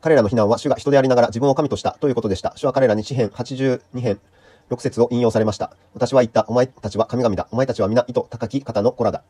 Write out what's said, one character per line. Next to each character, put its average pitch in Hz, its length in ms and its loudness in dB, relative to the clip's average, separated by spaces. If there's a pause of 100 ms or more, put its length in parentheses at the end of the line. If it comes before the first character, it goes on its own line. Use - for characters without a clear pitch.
彼 156 140 4
ら 127 60 6
の 107 60 2
非 113 80 -2
難 104 140 2
は 117 80 2
主 - 100 -6
が 131 80 2
人 - 160 -2
で 139 60 6
あ 135 40 6
り 131 60 2
な 127 80 4
が 120 60 4
ら - 80 4
自 110 100 -6
分 139 80 0
を 135 80 2
神 147 140 -2
と 110 80 -4
し - 40 -10
た - 200 -6
と 147 80 0
い - 20 -2
う 120 40 -2
こ 113 60 -4
と 110 60 -4
で 95 80 -2
し - 60 -10
た。 - 160 -6
主 - 80 -8
は 131 80 0
彼 135 140 2
ら 107 80 2
に 107 100 -4
詩 139 100 -8
編 117 180 0
八 127 220 -8
十 127 260 -2 (120)
二 123 80 -8
編 104 180 -2 (480)
六 - 140 -6
節 120 200 -2
を 117 80 4
引 120 120 0
用 117 100 4
さ 110 80 0
れ 110 60 2
ま 107 80 0
し - 40 -10
た。 - 140 -8 (240)
「私 - 180 -2
は 131 80 6
言 117 60 2
っ - 40 -8
た。 110 180 2
お 113 40 -2
前 123 140 2
た - 220 -12
ち 101 80 -10
は 110 80 0
神 123 180 -4
々 110 100 2
だ。 - 180 -4
お 113 40 -8
前 131 100 0
た 127 80 -6
ち 113 80 -4
は 95 60 0
皆 117 220 2
意 123 40 -10
図 - 160 0
高 113 200 -8
き 139 120 -4
方 - 200 -4
の 123 100 2
子 - 140 -4
ら 98 80 0
だ。」 - 160 -10